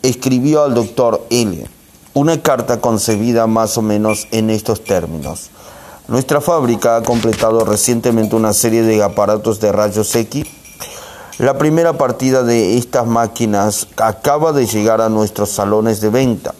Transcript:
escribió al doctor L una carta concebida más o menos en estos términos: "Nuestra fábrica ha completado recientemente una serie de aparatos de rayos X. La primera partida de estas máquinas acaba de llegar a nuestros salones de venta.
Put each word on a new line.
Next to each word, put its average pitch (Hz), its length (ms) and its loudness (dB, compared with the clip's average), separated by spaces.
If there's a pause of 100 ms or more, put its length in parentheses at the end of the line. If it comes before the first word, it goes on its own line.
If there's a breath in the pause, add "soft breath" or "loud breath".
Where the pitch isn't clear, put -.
escribió 131 600 2
al 139 120 0
doctor 117 560 0
L 98 380 -2 (460)
una 151 260 2
carta 120 400 0
concebida 113 680 0
más 110 300 0
o 117 60 -2
menos 107 480 0
en 110 180 0
estos 110 360 -2
términos: 82 680 -4 (580 loud breath)
"Nuestra 135 320 0
fábrica 120 560 0
ha 117 60 -2
completado 113 640 2
recientemente 110 720 0
una 110 200 2
serie 117 280 2
de 110 200 2
aparatos 104 580 0
de 104 120 2
rayos 104 420 0
X. 120 320 -2 (920 loud breath)
La 135 200 0
primera 156 400 2
partida 131 440 0
de 117 360 2
estas 120 280 -2
máquinas 107 800 0 (100)
acaba 147 540 0
de 135 140 2
llegar 110 360 2
a 110 80 2
nuestros 104 400 0
salones 107 500 0
de 107 80 0
venta. 120 520 0